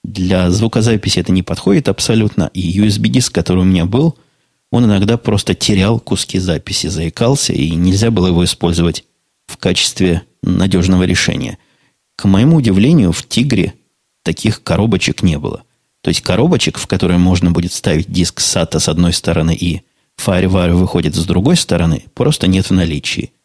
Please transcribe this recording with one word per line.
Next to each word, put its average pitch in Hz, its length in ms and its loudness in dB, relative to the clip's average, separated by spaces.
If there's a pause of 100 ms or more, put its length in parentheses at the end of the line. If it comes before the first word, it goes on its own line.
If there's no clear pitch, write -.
Для 92 460 0
звукозаписи 110 680 0
это 87 140 -2
не 92 100 2
подходит 170 460 0
абсолютно. 107 680 0
И 95 60 -6
U 92 260 0
S 104 120 0
B 110 100 0
диск, - 260 0
который 90 240 0
у 90 60 2
меня 92 200 2
был, 135 320 0 (540)
он 120 140 2
иногда 104 340 2
просто 107 360 0
терял 104 440 0
куски - 400 -4
записи, - 480 -4
заикался, 117 640 -2
и 80 220 -2
нельзя 95 380 2
было 92 160 2
его 87 160 2
использовать 85 600 -2 (440)
в - 100 -14
качестве 90 640 0 (200)
надёжного 92 600 2
решения. - 560 -2 (580)
К - 100 -4
моему 110 300 4
удивлению, 113 560 4
в - 140 -6
"Тигре" 113 480 0 (480)
таких - 400 -4
коробочек 98 600 -2
не 82 160 0
было. - 260 -8 (380)
То - 80 -2
есть 85 100 -2
коробочек, 123 580 0
в - 80 -10
которые 90 320 0
можно 87 320 2
будет 85 220 -2
вставить - 380 -2
диск 90 280 -2
сата - 400 -2
с - 100 -2
одной 82 240 0
стороны 82 420 0
и 82 280 -4 (340)
FireWire 92 580 0
выходит 87 400 0
с 85 100 -2
другой 104 320 2
стороны, 85 480 0 (100)
просто - 320 -2
нет 95 240 0
в - 20 2
наличии. 85 600 -2 (120)